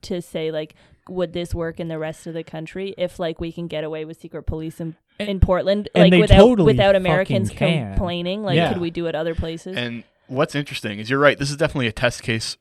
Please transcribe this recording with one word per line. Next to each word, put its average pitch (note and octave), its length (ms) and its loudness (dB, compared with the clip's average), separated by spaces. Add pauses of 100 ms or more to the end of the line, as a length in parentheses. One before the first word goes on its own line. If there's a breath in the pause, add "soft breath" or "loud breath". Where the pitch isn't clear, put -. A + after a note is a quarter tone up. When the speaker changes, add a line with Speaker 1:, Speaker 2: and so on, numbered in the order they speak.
Speaker 1:
to F3+ 200 -6
say, D#3+ 280 -6
like, D#3 220 -8 (360)
would F3+ 240 -6
this F3 200 -6
work E3 260 -6
in E3+ 80 -8
the D#3+ 120 -8
rest D#3 260 -10
of E3 80 -12
the E3 100 -10
country F#3 540 -12
if, F3+ 220 -6
like, E3 220 -6
we E3 100 -8
can E3+ 160 -10
get D#3 160 -8
away D#3 220 -8
with D#3+ 140 -16
secret - 240 -14
police D#3+ 380 -8
in, D#3+ 140 -10 (240)
Speaker 2:
And G#3 100 -6
Speaker 1:
in G3 100 -4
Portland, F#3+ 540 2
Speaker 2:
and F3 120 8
Speaker 1:
like, F3+ 60 8
Speaker 2:
they F3+ 80 8
Speaker 1:
without, G#3 180 8
Speaker 2:
totally G#3 360 8
Speaker 1:
without G3 220 4
Speaker 2:
fucking F#3 100 0
Speaker 1:
Americans B2+ 460 0
Speaker 2:
can. C#3+ 420 -2
Speaker 1:
complaining? F3 500 -4
Like, F#3 120 -2
Speaker 2:
Yeah. E3 180 2
Speaker 1:
could F#3 80 -4
we E3+ 80 -4
do E3+ 160 -8
it D#3+ 80 -4
other E3 220 -4
places? E3 420 -8
Speaker 3:
And A#2+ 260 -8 (240)
what's C#3+ 280 -2
interesting C3+ 420 -6
is A2 140 -6
you're C#3 80 0
right. C#3+ 180 6
This C#3 140 -4
is C#3+ 60 -8
definitely C#3+ 300 -2
a G#2+ 40 -2
test - 320 -4
case - 380 -6